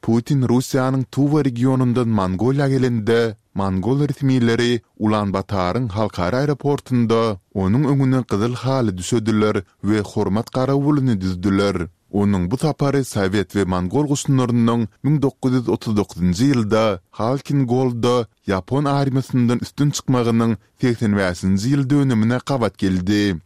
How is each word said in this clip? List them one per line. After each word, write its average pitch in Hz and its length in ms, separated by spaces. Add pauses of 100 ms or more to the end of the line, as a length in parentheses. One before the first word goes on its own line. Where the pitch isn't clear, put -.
Putin 120 400
Russiýanyň 131 680
Tuva 143 340
regionundan 127 640 (100)
Mongoliýa 113 500
gelende, 117 680 (180)
Mongol 98 460 (100)
resmiýetleri 120 720 (160)
Ulan 107 360
Bataryň 95 560
halkara 98 480
aeroportunda 120 1000 (160)
onuň 101 380
öňüne 131 380
gyzyl 113 240
haly 123 440
düşediler 107 680 (180)
we 104 180
hormat 101 540
garabuluny 135 680
düzdüler. 92 680 (240)
Onuň 98 400
bu 127 60
sapary 139 460
Sowet 98 500
we 101 100
Mongol 92 440
gussunlarynyň 120 800 (160)
müň 143 180
dokuz 131 320
ýüz 127 160
otuz 110 280
dokuzynjy 90 540
ýylda 110 480 (120)
Halkin 135 560
Goldda 123 580 (220)
Ýapon 113 380 (140)
armiýasyndan 127 640
üstün - 340
çykmagynyň 117 640 (240)
seksen 117 360
beşinji 95 540
ýyl 139 180
dönemine 127 560
gabat 117 320
geldi. 98 680